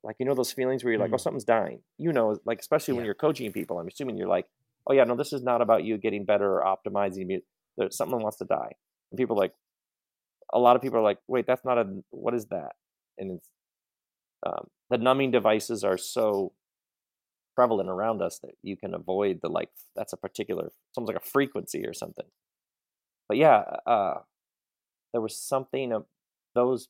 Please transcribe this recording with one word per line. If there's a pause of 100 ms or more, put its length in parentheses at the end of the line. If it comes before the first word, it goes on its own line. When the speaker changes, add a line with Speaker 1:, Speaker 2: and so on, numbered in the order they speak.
Speaker 1:
Like,
you
know
those
feelings
where
you're
like,
"Oh,
Speaker 2:
Hmm.
Speaker 1:
something's
dying." (160)
You
know,
like,
especially
when
Speaker 2:
Yeah.
Speaker 1:
you're
coaching
people,
I'm
assuming
you're
like, (380)
"Oh,
yeah,
no,
this
is
not
about
you
getting
better
or
optimizing.
You, (360)
there,
something
wants
to
die." (380)
And
people
are
like, (1000)
a
lot
of
people
are
like,
"Wait,
that's
not
a, (100)
what
is
that?" (420)
And
it's, (960)
um, (240)
the
numbing
devices
are
so (1000)
prevalent
around
us
that
you
can
avoid
the,
like, (240)
that's
a
particular,
it's (220)
almost
like
a
frequency
or
something. (1000)
But
yeah, (300)
uh, (920)
there
was
something
of (480)
those